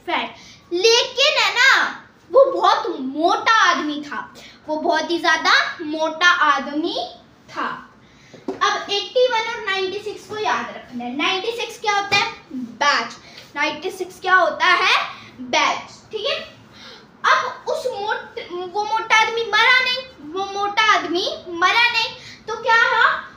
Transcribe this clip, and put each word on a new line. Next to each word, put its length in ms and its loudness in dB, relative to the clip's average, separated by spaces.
फैट। 280 -4
लेकिन 680 4
है 120 2
ना, 160 6
वो 220 8
बहुत 340 2
मोटा 520 0
आदमी 400 0
था, 180 -10
वो 80 -2
बहुत 340 0
ही 80 0
ज्यादा 340 2
मोटा 460 0
आदमी 500 0
था। 160 -6
अब 420 -2
एटी 380 2
वन 220 0
और 160 -8
नाइंटी 320 -2
सिक्स 300 -10
को 100 -8
याद 380 -2
रखना 280 -12
है। 120 -8
नाइंटी 400 -2
सिक्स 240 -10
क्या 160 0
होता 200 0
है? 160 0
Batch। 640 -2
नाइंटी 340 -4
सिक्स 300 -10
क्या 140 2
होता 320 4
है? 280 4
Batch, 520 -2
ठीक 140 -6
है। 100 -2
अब 440 0
उस 240 -2
मोट-, 800 -6
वो 120 -2
मोटा 320 0
आदमी 280 2
मरा 360 4
नहीं, 220 -2
वो 200 -4
मोटा 300 -2
आदमी 320 -2
मरा 400 2
नहीं, 180 -2
तो 140 -6
क्या 200 4
हुआ? 400 2